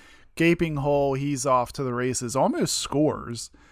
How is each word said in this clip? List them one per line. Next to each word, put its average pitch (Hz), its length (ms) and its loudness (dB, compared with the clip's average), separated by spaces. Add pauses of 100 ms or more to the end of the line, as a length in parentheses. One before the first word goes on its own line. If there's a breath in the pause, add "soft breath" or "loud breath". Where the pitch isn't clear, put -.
(360 loud breath)
gaping 165 400 2
hole. 143 380 2
He's 139 300 -2
off 127 300 2
to - 80 -6
the 127 100 -2
races, 123 420 -2
almost 170 440 2
scores. 131 720 -2 (220 soft breath)